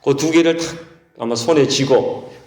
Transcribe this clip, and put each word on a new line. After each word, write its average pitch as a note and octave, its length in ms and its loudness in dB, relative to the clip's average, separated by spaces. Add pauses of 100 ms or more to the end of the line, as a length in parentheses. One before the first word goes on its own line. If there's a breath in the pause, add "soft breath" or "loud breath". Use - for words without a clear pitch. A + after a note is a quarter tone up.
그 C#3 120 0
두 D3+ 160 -2
개를 E3 260 4
탁 E3 80 -6 (540)
아마 A#2 160 -4
손에 B2 320 2
쥐고 - 640 0 (140 loud breath)